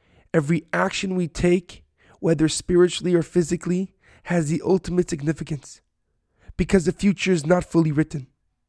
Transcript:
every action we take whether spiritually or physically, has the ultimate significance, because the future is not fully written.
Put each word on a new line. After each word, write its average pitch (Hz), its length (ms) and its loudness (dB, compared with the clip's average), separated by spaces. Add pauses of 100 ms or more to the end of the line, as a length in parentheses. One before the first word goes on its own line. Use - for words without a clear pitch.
(340)
every 160 380 0
action 185 420 -2
we 175 140 -2
take - 560 -2 (360)
whether 156 280 2
spiritually 175 680 0
or 170 80 2
physically, 175 720 -2 (300)
has 170 240 0
the 160 160 -2
ultimate 180 460 0
significance, 147 680 -8 (760)
because 180 280 2
the 170 80 0
future 185 400 0
is 160 120 0
not 175 200 2
fully 160 260 2
written. 151 380 -4 (400)